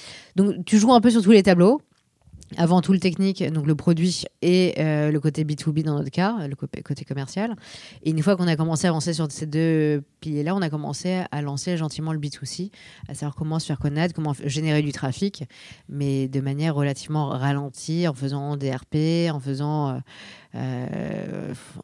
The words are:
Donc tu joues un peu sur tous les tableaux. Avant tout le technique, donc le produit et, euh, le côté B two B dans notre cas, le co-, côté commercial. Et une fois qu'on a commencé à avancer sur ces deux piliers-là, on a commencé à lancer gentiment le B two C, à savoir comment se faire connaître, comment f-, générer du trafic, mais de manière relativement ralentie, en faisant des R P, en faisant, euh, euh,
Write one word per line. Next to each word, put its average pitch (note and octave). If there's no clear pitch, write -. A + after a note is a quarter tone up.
Donc F#3
tu G#3+
joues A3
un A#3
peu A#3+
sur A3+
tous F#3+
les G#3
tableaux. F#3+
Avant E3+
tout F#3+
le F#3+
technique, F#3+
donc D3+
le D#3
produit E3+
et, F3+
euh, D3+
le D3+
côté D#3
B D3+
two D3+
B D#3
dans D3+
notre C#3+
cas, F#3
le C3+
co-, C#3+
côté C#3
commercial. F#3
Et D#3
une D#3+
fois F#3+
qu'on F3+
a D#3+
commencé D#3+
à -
avancer D#3+
sur D#3
ces -
deux D3+
piliers-là, D3+
on G3
a D#3+
commencé D3+
à D3
lancer C#3+
gentiment D#3+
le D#3
B D3
two -
C, F3+
à -
savoir D3
comment D#3
se D#3
faire D3
connaître, D#3
comment D3+
f-, C#3
générer D3+
du D3
trafic, D3+
mais C#3
de C3+
manière C#3+
relativement C#3+
ralentie, C#3+
en D#3
faisant C#3
des C#3
R C3
P, E3
en D3+
faisant, C#3+
euh, C3
euh, -